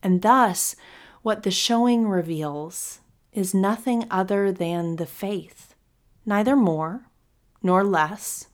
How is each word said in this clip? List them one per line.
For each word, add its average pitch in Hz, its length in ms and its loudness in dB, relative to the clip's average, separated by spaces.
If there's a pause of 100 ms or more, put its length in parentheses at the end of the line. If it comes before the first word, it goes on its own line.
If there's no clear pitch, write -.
And 185 200 2
thus, 226 520 2 (460)
what 214 220 -4
the 196 80 0
showing 233 580 2
reveals 160 920 -4 (340)
is 185 180 -2
nothing 220 580 0
other 196 400 0
than 170 460 -4
the 165 80 -4
faith, - 720 -10 (500)
neither 220 320 2
more 170 500 0 (560)
nor 185 220 4
less 170 680 -2